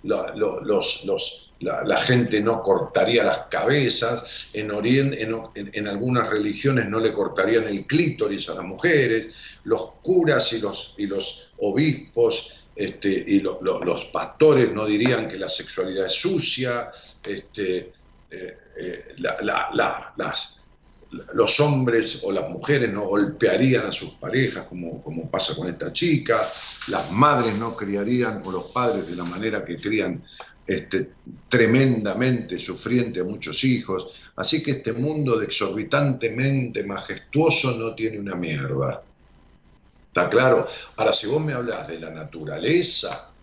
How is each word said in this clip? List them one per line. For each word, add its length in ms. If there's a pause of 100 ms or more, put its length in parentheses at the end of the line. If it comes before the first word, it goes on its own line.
la, 300
lo, 300
los, 400
los, 560
la, 240
la 140
gente 420
no 220
cortaría 600
las 180 (100)
cabezas, 1040
en 160
Orien-, 420
en, 240 (180)
en, 200
en 140
algunas 420
religiones 580
no 120
le 120
cortarían 520
el 200
clítoris 640
a 60
las 100
mujeres, 720 (280)
los 360
curas 540
y 60
los, 360
y 100
los 520
obispos, 1040 (100)
este, 360
y 300
lo, 200
lo, 240
los 220
pastores 680
no 140
dirían 420
que 80
la 140
sexualidad 560
es 80
sucia, 760 (320)
este, 680 (380)
eh, 260 (240)
eh, 240 (140)
la, 240
la, 320
la, 420
las, 380 (800)
los 240
hombres 640
o 80
las 200
mujeres 420
no 140
golpearían 800
a 60
sus 180
parejas 560
como, 360
como 280
pasa 260
con 100
esta 240
chica, 560 (420)
las 220
madres 460
no 180
criarían 680
o 80
los 200
padres 360
de 80
la 80
manera 400
que 120
crían, 460 (440)
este, 460 (360)
tremendamente 1120
sufriente 600
a 40
muchos 400
hijos. 560 (160)
Así 260
que 100
este 200
mundo 460
de 80
exorbitantemente 1400
majestuoso 920
no 160
tiene 260
una 140
mierda. 680 (1080)
¿Está 200
claro? 400 (280)
Ahora, 180
si 120
vos 140
me 140
hablás 340
de 120
la 100
naturaleza 1200 (120)